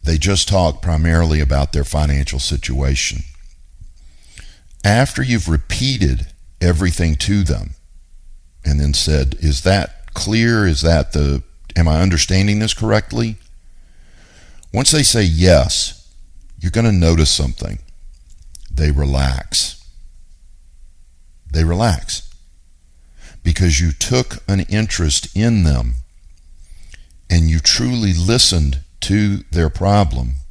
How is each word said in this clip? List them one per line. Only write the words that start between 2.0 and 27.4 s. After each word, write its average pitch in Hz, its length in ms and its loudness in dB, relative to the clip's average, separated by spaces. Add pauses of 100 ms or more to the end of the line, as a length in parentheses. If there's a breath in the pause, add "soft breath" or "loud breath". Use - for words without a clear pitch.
situation. 69 840 -2 (1600 loud breath)
After 123 380 2
you've 117 260 -2
repeated 80 800 0 (380)
everything 87 520 2
to 98 280 0
them 52 300 -4 (880)
and 71 160 2
then 71 140 0
said, 69 460 0
"Is 73 220 0
that - 520 -2
clear? 113 520 2
Is 78 160 0
that 82 300 2
the, 71 300 0 (340)
am 85 100 4
I 78 140 2
understanding 95 580 0
this 107 160 -2
correctly?" 110 600 -2 (1400 soft breath)
Once - 180 2
they 151 120 4
say 117 200 2
yes, 82 840 4 (500)
you're 87 120 -4
gonna 113 200 2
notice 82 400 4
something. - 480 -4 (920)
They 73 200 0
relax. 67 960 -2 (1700)
They 80 100 2
relax 85 720 -2 (1120 soft breath)
because 80 360 2
you 82 120 0
took - 560 -2
an 98 140 2
interest 98 720 -2
in 110 260 2
them 60 320 2 (1400 soft breath)
and 82 180 4